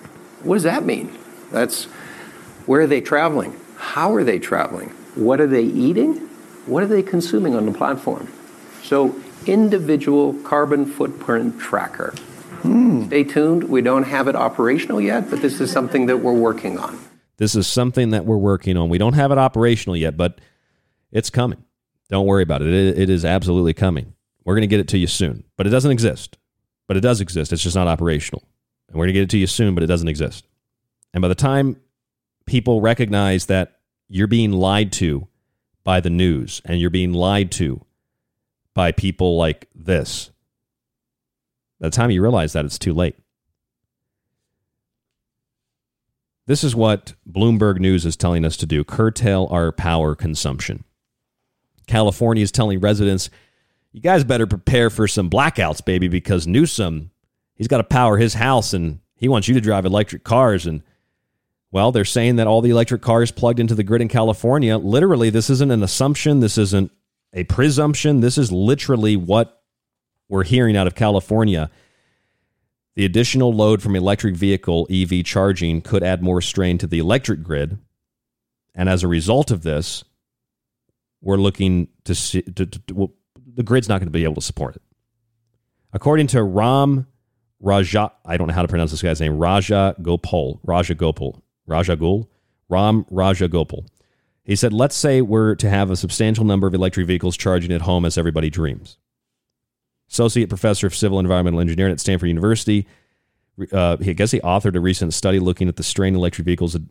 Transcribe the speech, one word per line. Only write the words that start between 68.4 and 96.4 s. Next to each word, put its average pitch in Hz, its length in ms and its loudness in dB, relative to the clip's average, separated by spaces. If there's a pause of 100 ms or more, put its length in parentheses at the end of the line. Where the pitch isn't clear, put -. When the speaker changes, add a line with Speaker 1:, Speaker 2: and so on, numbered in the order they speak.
Speaker 3:
literally 107 640 2
what 95 460 -2 (680)
we're 95 140 0
hearing 113 320 2
out 95 100 0
of 90 80 -2
California. 104 760 0 (1300)
The 101 80 0
additional 120 480 2
load 107 280 4
from 101 160 -2
electric 98 380 0
vehicle 90 560 0
E 92 140 2
V 87 180 0
charging 87 580 0
could 98 220 -2
add 90 200 -2
more 90 200 0
strain 90 360 0
to 90 80 -4
the 82 120 -4
electric 92 440 -2
grid. 78 360 -6 (960)
And 90 140 -2
as 92 140 0
a 90 60 0
result 98 420 0
of 85 120 -2
this, 78 420 -6 (1160)
we're 98 160 0
looking 95 520 0 (160)
to 90 100 -2
see, - 280 -4
to, 92 240 -6
to, - 200 -16
to, 92 80 -12
well, 95 180 -4 (420)
the 123 80 -4
grid's 113 260 0
not 98 120 0
gonna 87 100 -6
be 82 140 0
able 78 120 -2
to 73 40 -8
support - 360 -8
it. - 60 -20 (1120)
According 147 360 2
to 117 140 2
Ram 131 640 2 (540)
Raja, 98 520 0 (120)
I 85 120 -4
don't 85 120 -2
know 82 60 -2
how 90 80 2
to 85 60 0
pronounce 82 220 0
this 76 120 -6
guy's 80 180 -2
name, 76 180 0
Raja 98 640 2
Gopal, 82 600 -2
Raja 87 320 0
Gopal, 78 480 -4 (240)
Raja 85 300 0
Gul, 92 320 -2 (400)
Ram 104 420 2
Raja 92 380 0
Gopal. 80 380 -4 (560)
He 101 140 -2
said, 113 160 0
"Let's 127 240 0
say 135 240 2
we're 110 360 2
to 107 120 0
have 98 220 2
a 92 60 0
substantial 110 480 0